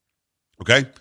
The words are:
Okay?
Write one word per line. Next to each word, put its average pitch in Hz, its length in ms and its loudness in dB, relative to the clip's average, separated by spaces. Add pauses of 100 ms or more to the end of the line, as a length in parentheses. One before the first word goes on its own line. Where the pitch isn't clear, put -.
(640)
Okay? 127 240 0 (140)